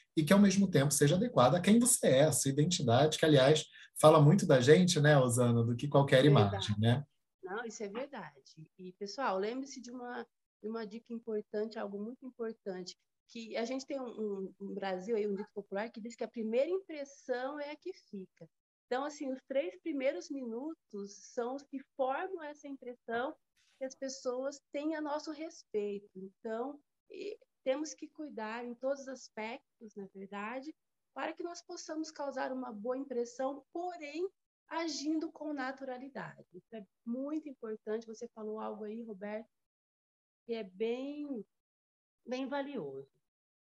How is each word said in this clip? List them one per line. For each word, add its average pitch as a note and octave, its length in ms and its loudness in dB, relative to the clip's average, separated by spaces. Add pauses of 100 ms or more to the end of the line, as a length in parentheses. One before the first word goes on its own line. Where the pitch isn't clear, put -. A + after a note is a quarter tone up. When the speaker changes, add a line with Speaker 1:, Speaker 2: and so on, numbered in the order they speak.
(180)
Speaker 1:
e D#3+ 60 4
que, D3+ 100 6
ao G3+ 60 8
mesmo G3 280 6
tempo, C#3+ 240 4
seja D3 240 6
adequada F3 420 4
a F3 40 0
quem G#3 180 6
você A#3 280 4
é, C#3 160 6
a D#3 80 4
sua - 180 0
identidade, C#3+ 680 4
que, - 80 2
aliás, D3 400 6 (340)
fala D#3 220 10
muito E3+ 260 8
da C3+ 120 8
gente, D#3 400 8
né, D3 180 8
Osana, A#2+ 460 4
do A#2 120 0
que C#3+ 120 -4
qualquer C#3 360 6
Speaker 2:
Verdade. C3 260 8
Speaker 1:
imagem, G2 300 -2
né? A#2+ 240 4 (400)
Speaker 2:
Não, G3+ 220 -6
isso A3+ 180 -12
é G3+ 40 -8
verdade. G3+ 920 -14
E, F#3 160 -16
pessoal, G3+ 460 -4
lembre-se B3 420 -6
de A#3 80 -14
uma, B3 340 -10 (380)
de G#3 80 -8
uma A3+ 160 -6
dica A3 260 -14
importante, A3+ 680 -6
algo G3+ 200 -8
muito A3+ 260 -12
importante, G#3+ 680 -10 (320)
que A3 300 -10
a A3+ 80 -2
gente C4 220 -6
tem C#4 120 -6
um, B3+ 80 -10
um, G3 540 -6
um G3 120 -10
Brasil F#3+ 420 -4
aí, G#3 120 0
um G3+ 60 -2
dito G3+ 200 -8
popular, G3+ 360 -8
que A#3+ 100 -18
diz A#3 160 -12
que - 80 -8
a A3 40 -6
primeira A#3 420 -2
impressão C#4+ 880 -6
é C#4+ 120 -8
a D4+ 40 -12
que F4+ 160 -14 (180)
fica. F#3 380 -16 (380)
Então, B3+ 180 -4
assim, D4 280 -6
os C4 160 -8
três D4+ 340 -4
primeiros D4+ 480 -4
minutos A#3+ 840 -10 (200)
são B3 220 -4
os C#4 80 -12
que - 160 -12 (160)
formam D#4+ 480 -4
essa D4 240 -14
impressão B3 680 -8 (440)
que C4+ 60 -8
as C4 100 -10
pessoas C4 640 -8 (120)
têm D4+ 240 -4
a D4+ 60 -6
nosso D4+ 300 -6
respeito. G#3 840 -8
Então, A3+ 640 -10 (300)
e, - 280 -10 (260)
temos D4 320 -4
que D4+ 120 -14
cuidar A3+ 580 -10
em A#3+ 100 -10
todos C4 260 -4
os B3+ 60 -14
aspectos, A#3+ 880 -14
na G3 180 -12
verdade, G#3 640 -10 (400)
para D#4 180 -6
que E4+ 100 -14
nós F4 180 -10
possamos D#4+ 500 -10
causar C4+ 400 -6
uma B3+ 200 -8
boa A3 260 -6
impressão, C4 720 -6
porém, E4+ 560 -8 (420)
agindo D#4 600 -4
com D4+ 200 -10
naturalidade. B3+ 1000 -10
Isso F#3 220 -20
é G#3+ 100 -14 (200)
muito C#4+ 440 -6
importante. A3 580 -8
Você A3+ 220 -12
falou G#3+ 300 -10
algo G#3+ 260 -8
aí, A3 180 -10
Roberto, G#3+ 460 -10 (960)
que A#3 80 -6
é A3+ 100 -6
bem, B3 840 -6 (800)
bem B3+ 220 -4
valioso. A3+ 600 -8 (520)